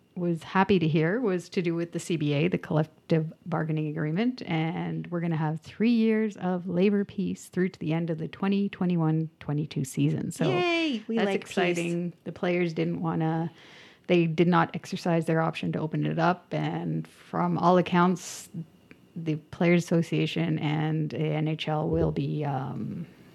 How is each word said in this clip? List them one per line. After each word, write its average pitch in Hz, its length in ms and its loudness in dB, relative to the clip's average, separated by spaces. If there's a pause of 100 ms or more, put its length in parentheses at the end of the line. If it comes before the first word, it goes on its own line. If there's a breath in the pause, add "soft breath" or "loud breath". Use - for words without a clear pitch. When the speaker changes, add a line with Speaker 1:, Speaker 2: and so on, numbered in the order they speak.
(160)
Speaker 1:
was 175 280 -2
happy 190 360 4
to 165 80 4
hear 165 320 4
was 185 300 -2
to 196 120 -2
do 170 140 0
with 170 160 -4
the 170 80 -6
C 170 160 -2
B 151 160 0
A, 147 160 2
the 185 100 0
collective 156 760 0 (120)
bargaining 156 440 -2
agreement. 160 560 -2
And 165 600 -4
we're 170 120 -4
gonna 170 160 0
have 156 240 -2
three - 320 0
years 220 460 2
of 180 320 -2
labor 202 340 2
peace 185 440 -6
through 185 200 0
to - 120 -10
the 160 120 -4
end 170 180 0
of 160 80 -2
the 156 120 -6
twenty 196 400 -2
twenty-one 160 600 0 (120)
twenty-two 147 420 -4
season. 151 480 0
So - 140 -2
Speaker 2:
Yay! 339 640 0
We 226 80 -2
Speaker 1:
that's 190 80 2
Speaker 2:
like 196 160 0
peace. - 80 -16
Speaker 1:
exciting. 170 640 0 (100)
The 170 80 -8
players 175 420 0
didn't 170 280 -2
wanna, 165 500 -2 (560 loud breath)
they 175 180 4
did 165 220 2
not 170 260 4
exercise 170 520 -2
their 160 160 2
option 165 320 -2
to 160 60 -4
open 151 260 -2
it 156 120 -2
up. 170 360 0
And 160 540 -4
from 175 500 -4
all 180 200 6
accounts, 180 720 2 (720)
the 165 180 -2 (160)
Players 175 320 4
Association 165 760 0
and 156 500 0
the - 100 -6
N 156 300 0
H 160 180 -4
L 156 220 -2
will 160 220 2
be, 151 340 -4
um, 139 600 -6 (300 loud breath)